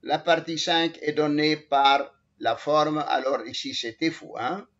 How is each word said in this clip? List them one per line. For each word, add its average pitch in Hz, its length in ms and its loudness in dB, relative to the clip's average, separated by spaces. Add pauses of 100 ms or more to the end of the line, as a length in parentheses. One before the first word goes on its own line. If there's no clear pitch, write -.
La 147 160 -2
partie 160 400 0
cinq 165 440 0
est 151 100 -2
donnée 151 460 2
par 139 580 2 (240)
la 113 160 0
forme, 151 500 2
alors 135 400 -2
ici 127 300 -10
c'était 156 360 -4
fou, - 280 -16
hein. 165 260 -4 (140)